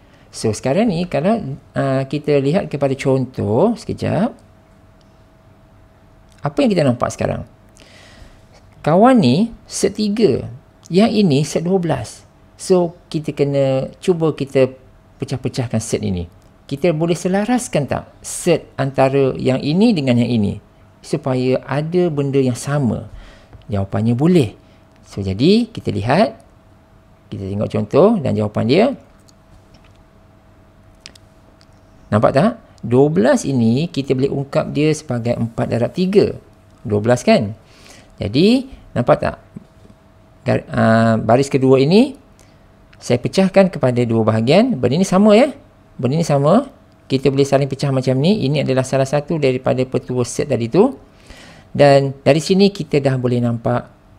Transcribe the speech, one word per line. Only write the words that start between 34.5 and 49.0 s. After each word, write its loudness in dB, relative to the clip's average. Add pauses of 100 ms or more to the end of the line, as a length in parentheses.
dia 0
sebagai -4
empat -4
darab -2
tiga. 0 (480)
Dua 0
belas 2
kan? 2 (640)
Jadi, 0 (240)
nampak 2
tak? -4 (1120)
Dar-, 0
ah, 2
baris 2
kedua 4
ini, 4 (880)
saya 0
pecahkan 2
kepada -2
dua 2
bahagian. 2
Benda 0
ni 0
sama, 4
ya. 4 (480)
Benda -2
ni 0
sama. 0 (400)
Kita 0
boleh 2
saling 0
pecah -4
macam 0
ni. 0
Ini -2
adalah -2
salah -2